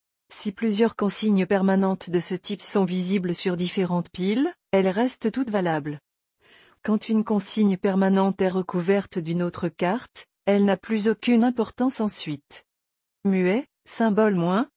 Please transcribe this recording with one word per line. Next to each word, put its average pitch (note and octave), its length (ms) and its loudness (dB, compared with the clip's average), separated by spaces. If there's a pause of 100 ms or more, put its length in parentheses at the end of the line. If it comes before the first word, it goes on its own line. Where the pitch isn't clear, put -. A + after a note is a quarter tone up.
(320)
Si - 200 -6
plusieurs A3 440 0
consignes G3+ 500 2
permanentes F#3+ 640 2
de F3 100 2
ce F#3 140 -6
type - 280 -8
sont G3 220 0
visibles F3+ 500 -2
sur F3+ 220 -2
différentes F3 540 -2
piles, G#3+ 420 -2 (180)
elles F#3+ 180 4
restent A3 440 0
toutes B3+ 180 -4
valables. D#3+ 480 -2 (840)
Quand G#3+ 260 0
une A3 160 2
consigne G3+ 540 0
permanente F#3+ 600 2
est F#3 80 2
recouverte F#3 680 -2
d'une E3+ 240 -4
autre F3 260 -4
carte, - 580 -4 (180)
elle G3+ 220 4
n'a G3 100 2
plus A3 320 -2
aucune A3+ 340 2
importance B3 580 -2
ensuite. - 640 -8 (580)
Muet, F#3+ 420 2 (200)
symbole G#3+ 480 2
moins, F3+ 420 0